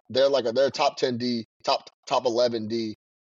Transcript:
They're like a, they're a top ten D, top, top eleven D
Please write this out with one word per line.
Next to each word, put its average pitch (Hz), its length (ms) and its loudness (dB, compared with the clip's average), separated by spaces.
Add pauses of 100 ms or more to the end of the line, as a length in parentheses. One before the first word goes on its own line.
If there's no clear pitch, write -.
They're 131 200 4
like 131 180 2
a, 113 60 -2
they're 135 160 2
a - 20 0
top 143 260 0
ten 131 220 -2
D, 120 280 -4 (180)
top, - 260 -2 (160)
top 127 180 0
eleven 117 440 0
D 113 260 -6 (300)